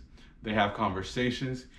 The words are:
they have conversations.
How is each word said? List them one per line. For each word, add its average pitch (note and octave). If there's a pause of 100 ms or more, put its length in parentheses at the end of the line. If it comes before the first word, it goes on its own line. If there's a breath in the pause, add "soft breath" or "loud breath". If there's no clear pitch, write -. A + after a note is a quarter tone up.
(420 loud breath)
they G#2+
have G2+
conversations. B2 (120)